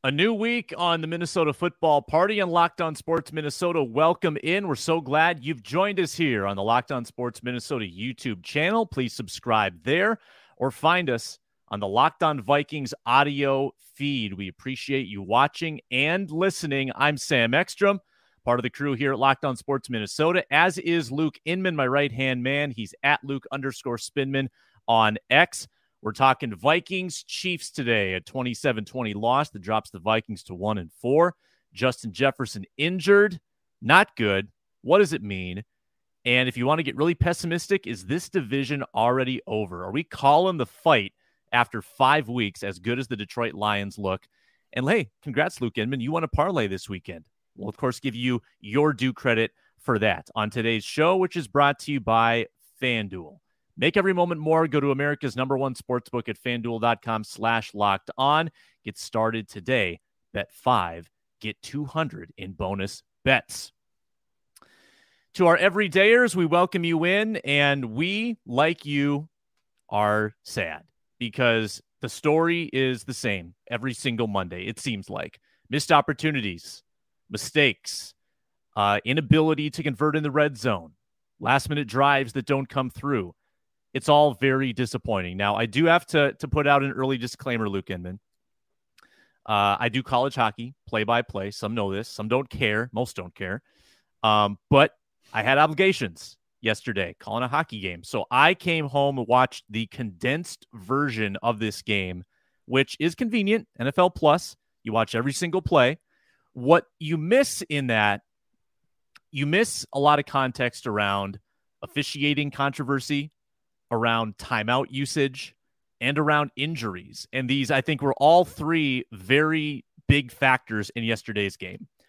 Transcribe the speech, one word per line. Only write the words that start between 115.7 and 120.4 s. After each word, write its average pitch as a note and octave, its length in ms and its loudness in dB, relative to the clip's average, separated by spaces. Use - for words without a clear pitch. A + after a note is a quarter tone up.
and C#3 180 -2
around D3 380 2
injuries. A#2 760 -8
And B2+ 160 -4
these, C3+ 220 0
I C3+ 100 2
think, D3 220 -4
were C#3 120 2
all E3+ 300 6
three D3+ 680 -2
very D3 720 0
big C#3+ 240 2
factors B2 640 0